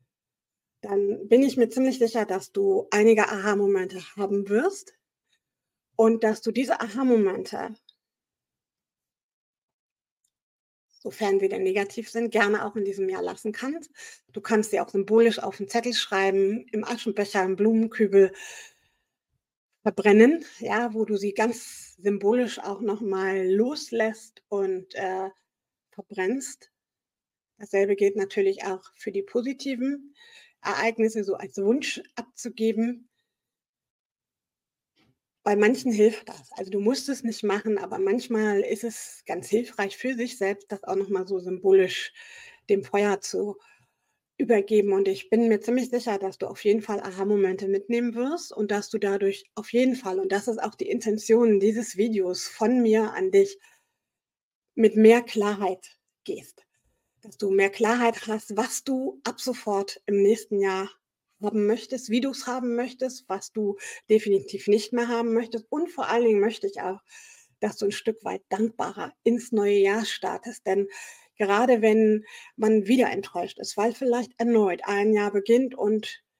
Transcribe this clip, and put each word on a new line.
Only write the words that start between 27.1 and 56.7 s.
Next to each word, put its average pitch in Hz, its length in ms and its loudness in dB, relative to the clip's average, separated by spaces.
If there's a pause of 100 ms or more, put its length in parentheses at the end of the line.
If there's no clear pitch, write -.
Dasselbe 202 380 0
gilt 202 200 2
natürlich 196 480 -2
auch 190 180 -6 (140)
für - 160 -10
die 196 100 -4
positiven 269 920 -6 (480)
Ereignisse, 220 600 -2
so 190 120 -4
als - 240 -12
Wunsch 220 440 -2 (120)
abzugeben. 226 960 -4 (2250)
Bei 208 140 2
manchen 240 360 2
hilft 214 380 2
das. - 220 -20
Also 190 180 -12
du 202 100 -4
musst 262 300 0
es 262 120 -8
nicht 226 200 -6
machen, 208 340 -2
aber - 220 -8
manchmal 214 640 0
ist - 200 -6
es - 440 -12
ganz - 240 -10
hilfreich 208 480 -4
für 262 160 -6
sich 240 240 -8
selbst, 202 340 -4
das 202 120 -10
auch 190 120 -6
noch 196 140 -4
mal 185 180 -4
so 190 100 -4
symbolisch 185 760 0 (560)
dem 196 120 2
Feuer 202 380 0
zu 196 380 -6 (800)
übergeben. 202 560 2
Und 196 120 2
ich 190 220 -4
bin 226 200 4
mir 214 120 4
ziemlich 247 300 -2
sicher, 240 280 -4
dass 190 200 -8
du - 80 -6
auf - 180 -12
jeden 214 160 4
Fall 214 180 -6
Aha-Momente 190 720 0
mitnehmen 233 460 -2
wirst 277 380 -6
und 214 180 -4
dass 202 180 -2
du - 80 -4
dadurch 196 480 -2 (100)
auf - 200 -14
jeden 254 220 4
Fall, 190 220 -6
und 190 140 -2
das 381 160 -2
ist 226 140 -4
auch 214 140 -4
die - 120 -6
Intention 220 720 2
dieses 214 380 0
Videos 196 500 -2
von 247 320 2
mir 220 320 4
an 185 180 -2
dich, 196 280 4 (1160)
mit 214 220 4
mehr 220 240 8
Klarheit 202 800 -4 (260)
gehst. - 400 -12 (560)